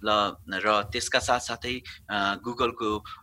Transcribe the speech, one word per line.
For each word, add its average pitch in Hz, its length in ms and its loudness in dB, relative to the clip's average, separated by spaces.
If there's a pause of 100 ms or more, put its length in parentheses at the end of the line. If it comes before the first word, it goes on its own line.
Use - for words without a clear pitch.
ल, 104 300 4 (140)
र 101 420 2
त्यसका 120 280 0
साथसाथै, 123 600 -2 (280)
अ, 101 260 0
Google-को, 117 680 -2 (180)